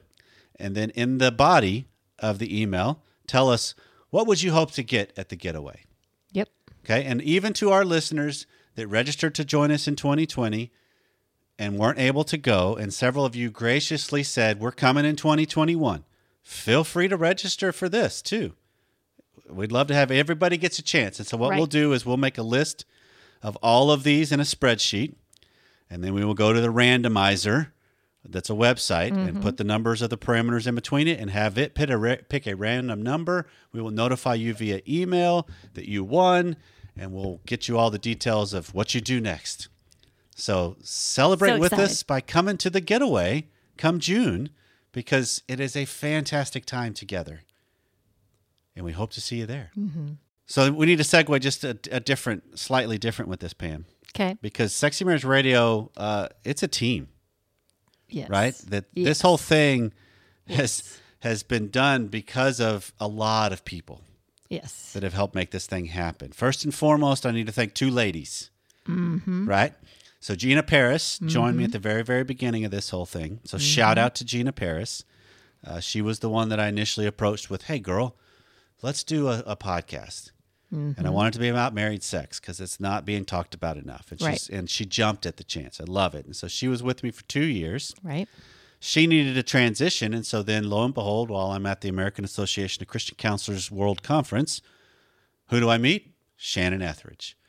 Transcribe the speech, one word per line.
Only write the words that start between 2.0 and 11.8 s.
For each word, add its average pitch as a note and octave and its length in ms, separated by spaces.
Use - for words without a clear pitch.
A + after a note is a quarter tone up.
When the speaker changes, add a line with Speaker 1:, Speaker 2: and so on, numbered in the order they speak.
Speaker 1:
of G#2 200
the G#2 220
email, G#2 420
tell C3+ 220
us, A#2+ 260
what G#3+ 160
would F#3+ 160
you F3+ 100
hope D#3+ 200
to C#3 100
get A2 340
at G2 140
the G2 60
getaway? D#2+ 480
Speaker 2:
Yep. - 160
Speaker 1:
Okay. B2 200
And B2+ 180
even F#3+ 320
to G#3 160
our F#3+ 140
listeners D#3 600
that A2+ 120
registered C#3 500
to D3+ 100
join D3 240
us D3+ 180
in C#3+ 80
twenty C#3+ 300
twenty, A#2 440
and G2+ 200
weren't A#2 200